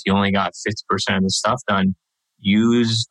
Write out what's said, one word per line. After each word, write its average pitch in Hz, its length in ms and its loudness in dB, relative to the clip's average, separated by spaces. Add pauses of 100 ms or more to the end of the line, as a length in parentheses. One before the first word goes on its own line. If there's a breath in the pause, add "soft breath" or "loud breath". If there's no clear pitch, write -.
you 98 80 0
only 101 180 2
got 95 240 -2
fifty - 320 -8
percent 98 300 -2
of 95 60 0
the 95 60 0
stuff 110 380 -2
done, 95 280 0 (440)
use 113 720 2